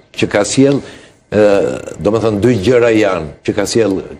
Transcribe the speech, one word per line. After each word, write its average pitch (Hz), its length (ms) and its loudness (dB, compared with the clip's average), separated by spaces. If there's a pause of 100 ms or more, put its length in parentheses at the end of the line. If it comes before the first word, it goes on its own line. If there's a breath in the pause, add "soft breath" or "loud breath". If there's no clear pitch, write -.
që - 200 -4
ka 104 160 0
sjell, 139 340 2 (480 loud breath)
ë, 104 160 0 (520)
domethënë 104 460 -2
dy 120 160 4
gjëra 117 340 2
janë 95 500 0
që 104 140 -4
ka 101 120 -4
sjell, 101 300 0 (240)